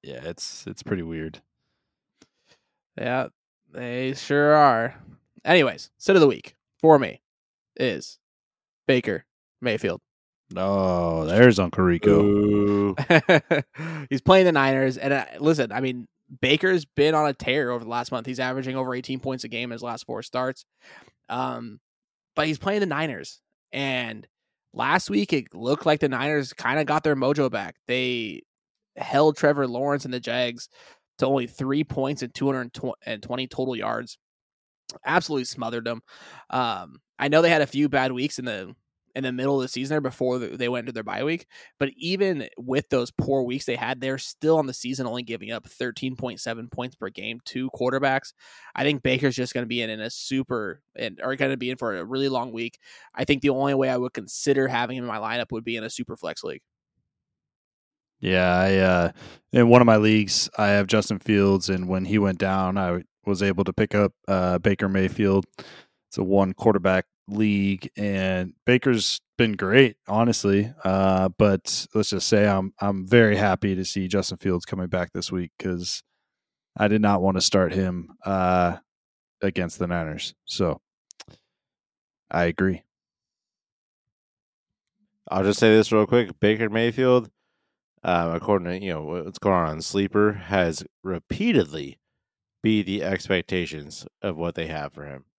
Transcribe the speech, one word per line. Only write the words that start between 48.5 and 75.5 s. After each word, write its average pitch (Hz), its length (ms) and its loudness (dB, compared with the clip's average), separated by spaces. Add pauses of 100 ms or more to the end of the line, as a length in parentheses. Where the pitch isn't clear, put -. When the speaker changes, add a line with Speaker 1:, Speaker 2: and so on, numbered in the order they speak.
Speaker 2:
I - 80 -4
think 143 180 0
Baker's 131 360 2
just 127 160 -6
gonna 123 120 -4
be 120 160 -4
in, 110 80 -4
in 107 120 -8
a 110 80 -8
super, 120 720 -6 (160)
and 104 240 -8
are 131 160 -4
gonna 135 200 -2
be 123 120 -6
in 127 80 -6
for 110 180 -4
a 87 80 -6
really 131 260 -4
long 127 220 -4
week. 117 260 -10 (380)
I 131 80 -6
think 139 180 2
the 143 100 2
only 139 240 0
way 135 140 0
I 127 80 0
would 123 160 -4
consider 135 540 -2
having 123 300 -4
him 123 80 -8
in - 40 -8
my 107 100 -6
lineup 113 340 -6
would 113 100 -8
be 117 140 -6
in 110 80 -8
a 117 40 -8
super - 280 -10
flex 78 260 -10
league. - 180 -10 (1600)
Speaker 1:
Yeah, 92 360 2
I, 95 220 4
uh, 90 340 4 (400)
in 120 180 6
one 123 120 10
of 120 60 6
my 110 100 8
leagues, 107 500 2 (100)
I 107 100 2
have 101 180 4
Justin 104 320 0
Fields, 98 520 2
and 90 180 -2
when 92 180 -2
he 104 140 2
went 98 180 0
down, 95 400 0
I 90 240 -2 (240)
was 98 160 -2
able 98 220 0
to 90 100 -2
pick 107 220 0
up, 101 180 4 (140)
uh, 90 320 0
Baker 98 280 0
Mayfield. 95 580 2 (600)
It's - 120 -8
a 98 40 0
one 95 300 2
quarterback 95 520 2 (220)
league, 101 720 0
and 95 560 -4 (140)
Baker's 123 540 2 (180)
been 110 140 2
great, 101 440 4 (100)
honestly. 107 640 2 (120)
Uh, 95 460 2
but - 640 0
let's 107 160 0
just 98 160 -4
say 104 200 4
I'm, 95 320 0
I'm 98 280 -4
very 110 300 6
happy 98 360 0
to 92 100 -4
see 92 240 -6
Justin 92 300 -2
Fields 90 280 -2
coming 92 220 -6
back 87 260 -4
this - 180 -6
week 90 260 -4